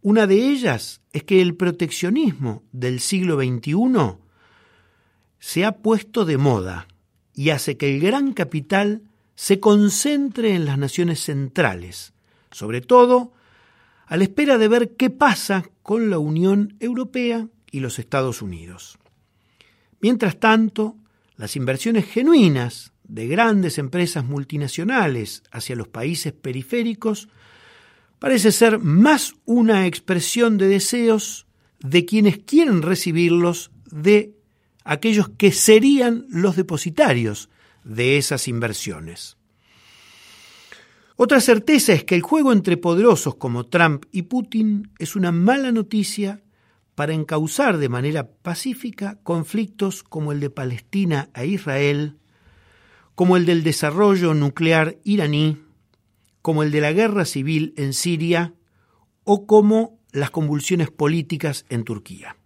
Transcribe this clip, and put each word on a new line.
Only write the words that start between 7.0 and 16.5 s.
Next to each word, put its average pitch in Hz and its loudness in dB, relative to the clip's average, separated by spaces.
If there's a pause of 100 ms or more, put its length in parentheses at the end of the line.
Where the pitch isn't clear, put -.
y 139 -2
hace 143 -4
que 139 -2
el 139 -2
gran 262 0
capital 196 -4 (340)
se - 0
concentre 214 2
en 170 0
las 139 -2
naciones 156 -2
centrales, 127 -6 (380)
sobre 113 -8
todo 247 4 (720)
a 165 -6
la 185 2
espera 262 2
de 220 4
ver 233 0
qué 254 0
pasa 208 0 (180)
con 220 -2
la 175 -2
Unión 185 0